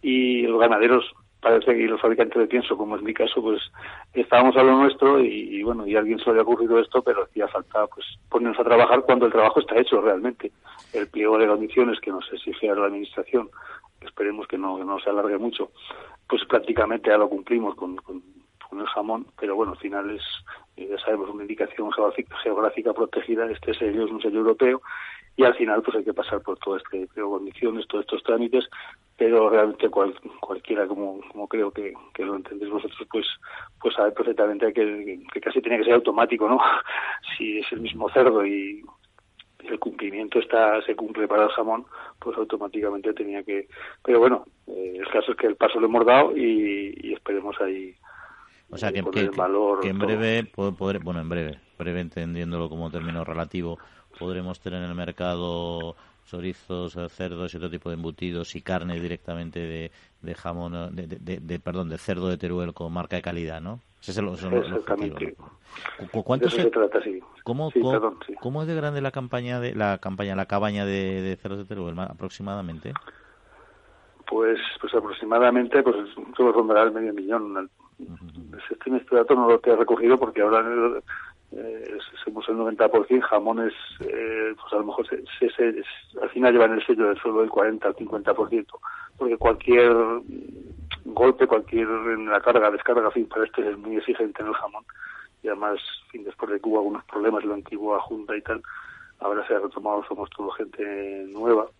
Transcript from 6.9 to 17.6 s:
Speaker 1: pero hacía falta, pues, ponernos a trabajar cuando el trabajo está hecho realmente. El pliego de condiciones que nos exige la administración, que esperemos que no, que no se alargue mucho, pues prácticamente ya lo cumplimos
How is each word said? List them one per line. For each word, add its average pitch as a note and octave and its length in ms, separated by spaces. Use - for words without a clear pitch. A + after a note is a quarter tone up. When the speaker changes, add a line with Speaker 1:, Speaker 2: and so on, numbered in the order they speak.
Speaker 1:
pero G2+ 220
hacía G#2 240
falta, G#2 400
pues, - 180
ponernos A#2 280
a A#2+ 60
trabajar A#2+ 380
cuando B2 240
el A2 60
trabajo A2 280
está A2+ 180
hecho A#2 220
realmente. G#2 500
El G#2 140
pliego G#2+ 300
de A2 80
condiciones A2 540
que G#2 100
nos F#2 220
exige G2 340
la G2+ 200
administración, G#2 600
que - 100
esperemos G#2 380
que F#2+ 120
no, F#2+ 180
que F#2 80
no G2 160
se - 80
alargue G2+ 300
mucho, A2 320
pues A#2 160
prácticamente A2+ 640
ya G#2 80
lo G#2 140
cumplimos G#2 460